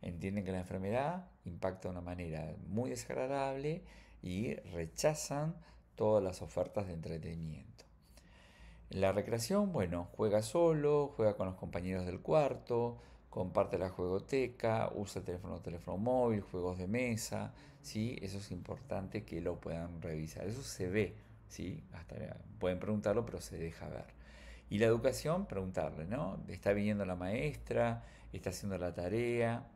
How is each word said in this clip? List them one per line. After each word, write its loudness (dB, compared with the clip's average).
entienden -2
que -2
la 0
enfermedad -2
impacta -4
de -4
una -6
manera -4
muy 0
desagradable -2
y -2
rechazan -2
todas 6
las -4
ofertas -2
de -6
entretenimiento. -8
La 4
recreación, 2
bueno, 2
juega 6
solo, 6
juega 6
con 0
los -2
compañeros -2
del -4
cuarto, 2
comparte 2
la 2
juegoteca, 2
usa -4
el -6
teléfono, -6
teléfono -6
móvil, 4
juegos -2
de -2
mesa, 0
¿sí? -2
Eso -6
es -8
importante -6
que -4
lo -2
puedan -6
revisar, -4
eso -6
se -4
ve, 2
¿sí? -8
Hasta -10
pueden 2
preguntarlo, 2
pero -6
se -10
deja -6
ver. -8
Y 0
la 6
educación, 2
preguntarle, -2
¿no? -4
¿Está 2
viniendo 2
la -2
maestra? 0
¿Está -4
haciendo -4
la -2
tarea? 0